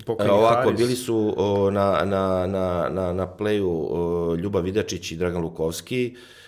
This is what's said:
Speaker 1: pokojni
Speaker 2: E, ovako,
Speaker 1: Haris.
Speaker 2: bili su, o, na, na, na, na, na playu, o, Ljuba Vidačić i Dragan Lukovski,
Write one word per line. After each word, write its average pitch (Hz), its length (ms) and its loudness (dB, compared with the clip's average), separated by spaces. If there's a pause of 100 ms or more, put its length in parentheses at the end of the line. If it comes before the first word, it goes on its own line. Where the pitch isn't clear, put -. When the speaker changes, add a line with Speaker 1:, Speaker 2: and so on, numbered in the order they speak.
Speaker 1:
pokojni 104 240 0
Speaker 2:
E, 101 40 6
ovako, 117 280 6
Speaker 1:
Haris. 107 160 2
Speaker 2:
bili 120 180 2
su, 110 400 0
o, 98 340 2
na, 98 340 2
na, 95 420 0
na, 92 440 -2
na, 90 220 -2
na 90 240 -4
playu, 98 540 0
o, 85 440 -2
Ljuba 95 260 -2
Vidačić 95 520 -4
i 82 40 -8
Dragan 87 260 -2
Lukovski, 85 760 -4 (320)